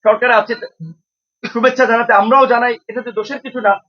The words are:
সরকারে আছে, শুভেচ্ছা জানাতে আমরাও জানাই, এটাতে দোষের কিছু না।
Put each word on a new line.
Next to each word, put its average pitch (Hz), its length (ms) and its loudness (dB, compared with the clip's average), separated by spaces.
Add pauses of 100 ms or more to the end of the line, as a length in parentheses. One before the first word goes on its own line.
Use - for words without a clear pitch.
সরকারে 220 300 2
আছে, 226 200 0 (880)
শুভেচ্ছা 254 400 0
জানাতে 233 280 0
আমরাও 226 340 4
জানাই, 240 280 0 (140)
এটাতে 233 240 -10
দোষের 214 280 -8
কিছু 247 200 -12
না। 208 120 2 (160)